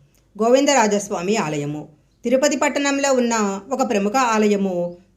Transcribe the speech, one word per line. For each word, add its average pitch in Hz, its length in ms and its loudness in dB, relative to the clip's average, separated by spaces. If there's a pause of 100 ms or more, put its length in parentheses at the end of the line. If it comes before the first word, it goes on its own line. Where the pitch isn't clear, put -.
(440)
గోవిందరాజస్వామి 220 920 2
ఆలయము. 151 520 -4 (360)
తిరుపతి 269 340 2
పట్టణంలో 277 560 0
ఉన్న 226 480 0 (100)
ఒక 254 180 -2
ప్రముఖ 208 280 -2
ఆలయము 202 760 0 (220)